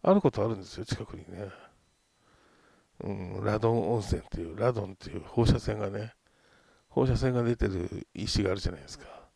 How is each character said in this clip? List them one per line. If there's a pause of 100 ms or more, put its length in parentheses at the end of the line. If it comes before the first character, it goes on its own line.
あ
る
こ
と
あ
る
ん
で
す
よ、
近
く
に
ね。 (1500)
う (300)
ん、
ラ
ド
ン
温
泉
っ
て
い
う、
ラ
ド
ン
っ
て
い
う
放
射
線
が
ね、 (760)
放
射
線
が
出
て
る
石
が
あ
る
じ
ゃ
な
い
で
す
か。 (300)